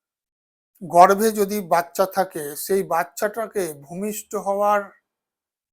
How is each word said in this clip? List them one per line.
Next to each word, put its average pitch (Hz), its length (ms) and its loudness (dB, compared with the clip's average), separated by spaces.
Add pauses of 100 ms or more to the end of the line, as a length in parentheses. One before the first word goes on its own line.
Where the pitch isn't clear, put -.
(840)
গর্ভে 190 480 6
যদি 208 280 -2
বাচ্চা 175 460 0
থাকে, 175 500 -4
সেই 196 260 -2
বাচ্চাটাকে 180 920 -4
ভূমিষ্ঠ 185 600 -10
হওয়ার 202 480 0 (920)